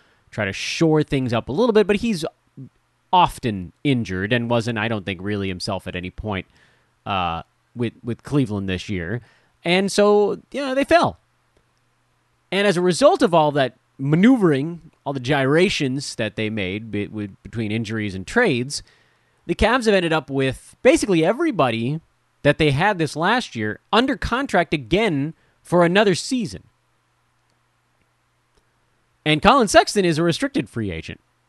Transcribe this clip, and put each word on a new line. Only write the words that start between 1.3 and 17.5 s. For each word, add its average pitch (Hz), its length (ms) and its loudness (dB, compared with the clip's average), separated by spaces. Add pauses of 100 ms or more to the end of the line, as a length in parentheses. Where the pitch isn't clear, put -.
up 113 160 -4
a - 20 -6
little 214 220 0
bit, 208 140 4
but 202 100 0
he's 190 280 -4 (880)
often 110 580 0 (120)
injured 107 500 0
and 120 160 0
wasn't, 117 280 -2
I 107 100 -2
don't 107 180 -6
think, 92 160 -8
really 101 260 -4
himself 92 400 -6
at 87 80 -10
any 90 140 -8
point, 95 380 -8 (580)
uh, 87 380 -4 (320)
with, 117 180 -6 (100)
with 117 200 -8
Cleveland 104 440 -2
this 92 220 -6
year. 95 320 -6 (420)
And 185 280 0
so, 208 500 2 (100)
you 262 100 -8
know, 262 140 -4
they 277 80 0
fell. 311 340 2 (1300)
And 202 160 2
as 175 100 2
a 180 40 0
result 180 400 4
of 190 120 2
all 151 200 4
that 135 240 0 (200)
maneuvering, 165 920 2 (140)
all 143 80 -6
the 139 60 -6
gyrations 139 960 0
that 110 200 -4
they 110 140 -4
made 107 420 -6
be-, 104 160 -4
with, 104 360 -10
between 107 280 -6